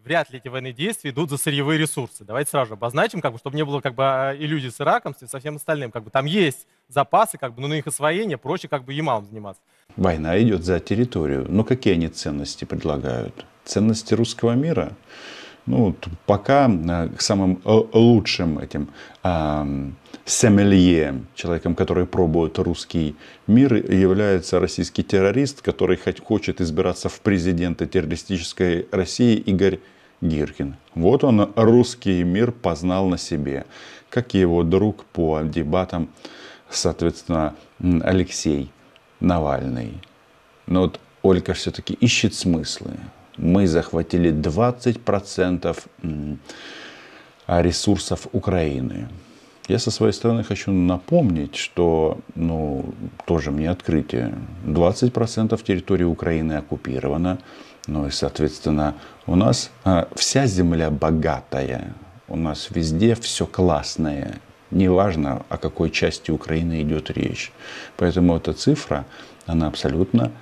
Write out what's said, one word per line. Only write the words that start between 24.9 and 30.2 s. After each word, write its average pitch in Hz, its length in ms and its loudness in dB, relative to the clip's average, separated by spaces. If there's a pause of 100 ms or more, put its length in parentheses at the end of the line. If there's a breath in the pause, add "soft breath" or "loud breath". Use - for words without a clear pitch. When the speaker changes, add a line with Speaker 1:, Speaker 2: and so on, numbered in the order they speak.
Speaker 2:
террорист, 104 580 2
который 92 360 0
хот-, - 280 -4
хочет 95 380 -2
избираться 85 480 -2
в - 100 -14
президенты 87 680 0
террористической 87 1040 -2
России 107 440 2
Игорь 92 440 2 (420 soft breath)